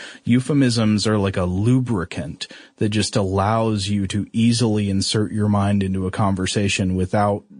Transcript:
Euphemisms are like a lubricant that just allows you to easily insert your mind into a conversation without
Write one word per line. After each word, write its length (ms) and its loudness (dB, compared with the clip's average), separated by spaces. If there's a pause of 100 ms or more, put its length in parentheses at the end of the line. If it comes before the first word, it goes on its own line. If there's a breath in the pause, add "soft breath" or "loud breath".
(240 loud breath)
Euphemisms 840 2
are 140 2
like 180 0
a 80 0
lubricant 1040 -2 (300 loud breath)
that 120 0
just 260 -2
allows 720 0
you 200 -2
to 260 -4
easily 560 2
insert 420 -2
your 180 0
mind 340 2
into 240 -2
a 40 -4
conversation 840 0
without 480 0 (160)